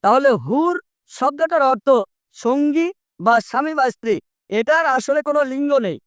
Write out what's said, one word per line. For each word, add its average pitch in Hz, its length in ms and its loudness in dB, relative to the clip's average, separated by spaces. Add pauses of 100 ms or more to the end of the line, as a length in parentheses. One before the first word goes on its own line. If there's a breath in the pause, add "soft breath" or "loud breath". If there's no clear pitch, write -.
তাহলে 262 260 4 (140)
হুর 311 300 0 (380)
শব্দটার 302 500 0 (100)
অর্থ 240 160 -2 (480)
সঙ্গী 294 520 0 (320)
বা 226 140 2 (140)
স্বামী 294 300 -4
বা 262 160 2
স্ত্রী, 220 200 -4 (360)
এটার 294 340 0 (120)
আসলে 277 320 -2
কোনো 294 120 0 (120)
লিঙ্গ 285 180 -4 (160)
নেই। 156 100 -6 (100)